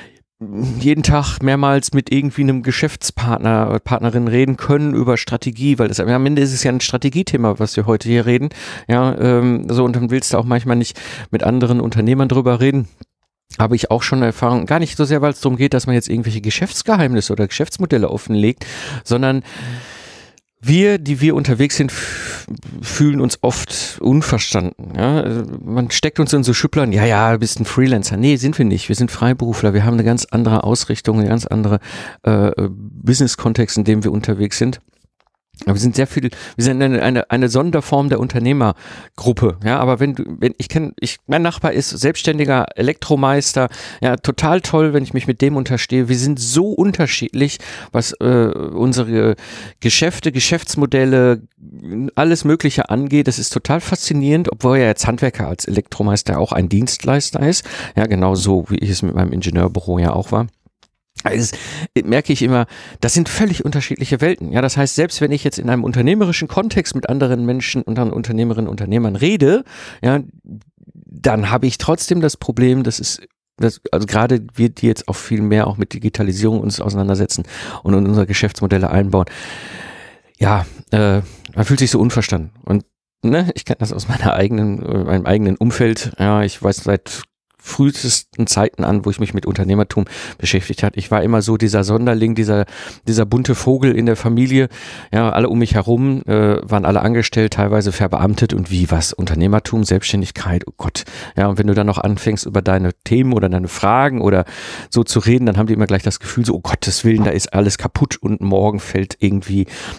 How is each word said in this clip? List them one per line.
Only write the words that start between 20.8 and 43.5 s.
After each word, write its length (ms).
die 220
wir 140
unterwegs 420
sind, 140
f-, 560
fühlen 400
uns 220
oft 580
unverstanden. 960
Ja? 240
Also 220
man 280
steckt 300
uns 120
in 120
so 100
Schubladen, 380
ja, 120
ja, 320
bist 240
ein 40
Freelancer. 520
Nee, 200
sind 220
wir 60
nicht. 240
Wir 80
sind 140
Freiberufler. 640
Wir 100
haben 100
eine 100
ganz 260
andere 340
Ausrichtung, 540
eine 100
ganz 180
andere, 340
äh, 300
Business-Kontext, 1080
in 80
dem 200
wir 80
unterwegs 440
sind. 240
Aber 100
wir 60
sind 140
sehr 120
viel, 240
wir 80
sind 180
eine, 200
eine, 280
eine 180
Sonderform 600
der 120
Unternehmergruppe. 1400
Ja, 140
aber 220
wenn 140
du, 120
wenn 320
ich 100
kenn, 300
ich, 280
mein 160
Nachbar 300
ist 180
selbstständiger 840
Elektromeister. 920